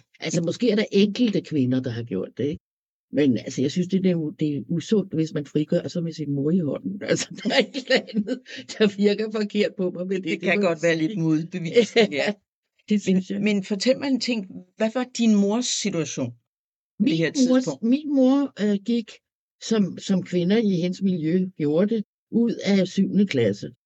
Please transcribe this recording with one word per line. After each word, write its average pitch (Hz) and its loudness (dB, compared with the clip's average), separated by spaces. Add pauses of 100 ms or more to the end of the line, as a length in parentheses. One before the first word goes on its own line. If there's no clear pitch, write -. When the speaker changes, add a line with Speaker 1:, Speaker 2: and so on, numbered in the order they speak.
(200)
Speaker 1:
Altså, 165 -2
måske 175 0
er 208 2
der 214 2
enkelte 208 2
kvinder, 131 0
der 131 -4
har 117 -6
gjort 101 -6
det, 113 -2
ikke? 151 -4 (480)
Men 135 2
altså, - -6
jeg 143 0
synes, 180 -2
det 185 0
er 180 4
u-, 156 -4
det 151 0
er 135 -4
usundt, 170 0
hvis 156 -2
man 147 -4
frigør 156 -2
sig 170 -6
med 165 -6
sin 147 -6
mor 143 0
i 185 2
hånden. 175 -4
<laughs> - -8
Altså, - -2
der 214 -2
er 277 4
et - -2
eller 254 0
andet, 220 -4 (360)
der 202 2
virker 202 2
forkert 208 0
på 180 -2
mig 180 -8
med 190 -2
det. 190 -4
Speaker 2:
Det 165 -2
Speaker 1:
Det 175 -4
Speaker 2:
kan 190 0
Speaker 1:
må 202 2
Speaker 2:
godt 160 0
Speaker 1:
jeg 170 4
Speaker 2:
være 165 2
Speaker 1:
sige. 160 0
Speaker 2:
lidt 156 -4
modbevisende, 165 2
ja. 143 0
Speaker 1:
<laughs> - -20
Det 214 2
synes 185 0
Speaker 2:
Men, 196 -4
Speaker 1:
jeg. 202 -2
Speaker 2:
men 202 2
fortæl 214 0
mig 285 -4
en 262 0
ting. 220 -4 (300)
Hvad 220 0
var 247 -2 (100)
din 226 4
mors 208 2
situation 151 -4
på - -18 (640)
det 202 4
Speaker 1:
Min 311 2
Speaker 2:
her 320 2 (200)
Speaker 1:
mors, 254 4
Speaker 2:
tidspunkt? 147 -6
Speaker 1:
min 285 0
mor, 269 4 (100)
øh, 208 2
gik, 233 -4 (500)
som, 202 0
som 185 -2
kvinder 180 0
i 220 2
hendes 180 0
miljø 180 0
gjorde 165 2
det, 214 -2 (280)
ud 233 2 (140)
af 190 4
syvende 196 2
klasse. 110 0 (140)